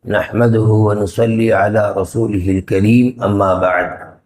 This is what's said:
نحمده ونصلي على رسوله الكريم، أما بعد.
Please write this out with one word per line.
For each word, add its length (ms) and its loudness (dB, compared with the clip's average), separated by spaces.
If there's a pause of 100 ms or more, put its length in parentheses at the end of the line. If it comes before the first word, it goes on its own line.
نحمده 640 0 (180)
ونصلي 640 0
على 440 0
رسوله 520 -4
الكريم، 760 2
أما 360 0
بعد. 280 0 (380)